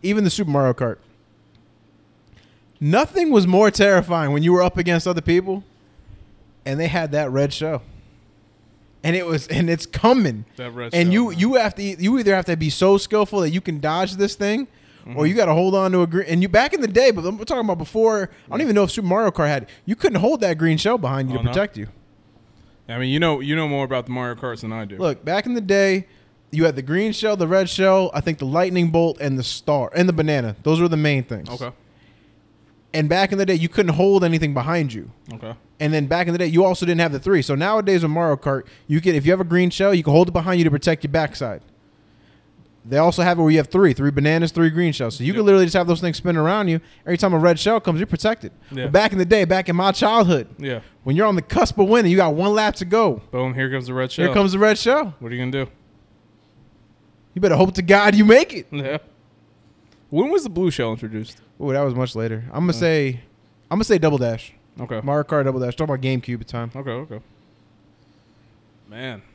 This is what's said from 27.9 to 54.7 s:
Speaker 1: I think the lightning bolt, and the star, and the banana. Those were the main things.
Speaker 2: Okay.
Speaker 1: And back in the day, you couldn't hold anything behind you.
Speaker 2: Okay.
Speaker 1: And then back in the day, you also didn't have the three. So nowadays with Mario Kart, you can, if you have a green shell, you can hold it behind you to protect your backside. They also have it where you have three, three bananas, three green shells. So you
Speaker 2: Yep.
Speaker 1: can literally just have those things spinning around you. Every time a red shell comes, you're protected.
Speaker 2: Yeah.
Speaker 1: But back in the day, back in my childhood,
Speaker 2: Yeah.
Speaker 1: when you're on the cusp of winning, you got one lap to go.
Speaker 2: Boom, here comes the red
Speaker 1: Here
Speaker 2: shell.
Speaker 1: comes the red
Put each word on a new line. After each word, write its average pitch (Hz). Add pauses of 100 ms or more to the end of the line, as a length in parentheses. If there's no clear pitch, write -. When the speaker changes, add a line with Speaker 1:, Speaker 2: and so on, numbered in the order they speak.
Speaker 1:
I 143
think 156
the 143
lightning 175
bolt, 165
and 139
the 127
star, -
and 180
the 180
banana. 147
Those 160
were 175
the 165
main 147
things. 104
Speaker 2:
Okay. 123 (1200)
Speaker 1:
And 156
back 190
in 196
the 196
day, 185
you 165
couldn't 180
hold 190
anything 160
behind 147
you. 113 (220)
Speaker 2:
Okay. 113 (260)
Speaker 1:
And 151
then 147
back 170
in 170
the 175
day, 180
you 165
also 185
didn't 170
have 160
the 139
three. 185
So 143
nowadays 196
with 160
Mario 160
Kart, 135 (240)
you 151
can, 175
if 143
you 165
have 190
a -
green 175
shell, 196
you 180
can 147
hold 175
it -
behind 175
you 170
to 160
protect 151
your 143
backside. 143 (1300)
They 127
also 170
have 175
it -
where 156
you 156
have 147
three, 185
three 139
bananas, 156
three 165
green 160
shells. 117
So 120
you 139
Speaker 2:
Yep. -
Speaker 1:
can 214
literally 196
just 165
have 180
those 170
things 170
spinning 175
around 185
you. 165 (240)
Every 175
time 185
a 160
red 170
shell 220
comes, 160
you're 196
protected. - (200)
Speaker 2:
Yeah. 139
Speaker 1:
But 131
back 202
in 196
the 185
day, 202
back 180
in 170
my 190
childhood, 185 (120)
Speaker 2:
Yeah. 131 (220)
Speaker 1:
when 135
you're 196
on 208
the 170
cusp -
of 190
winning, 214
you 185
got 165
one 190
lap 214
to 185
go. 180
Speaker 2:
Boom, 127
here 131
comes 131
the 127
red 131
Speaker 1:
Here 170
Speaker 2:
shell. 131
Speaker 1:
comes 196
the 190
red 214